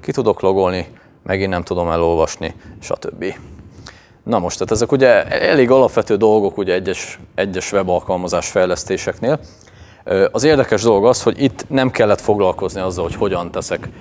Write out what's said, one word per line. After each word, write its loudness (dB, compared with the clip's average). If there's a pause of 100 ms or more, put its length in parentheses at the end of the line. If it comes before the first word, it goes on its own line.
ki -6
tudok 0
logolni, 0 (300)
megint -2
nem -2
tudom -4
elolvasni, 0 (260)
stb. -10 (1000)
Na -2
most, -4
tehát -2
ezek 0
ugye 4
elég 2
alapvető 4
dolgok 2
ugye -2
egyes, -6 (140)
egyes -4
webalkalmazás -2
fejlesztéseknél. -2 (640)
Ö, 2
az -2
érdekes 4
dolog 4
az, 4
hogy 0
itt -2
nem 0
kellett 2
foglalkozni 0
azzal, -4
hogy -6
hogyan -4
teszek -6 (120)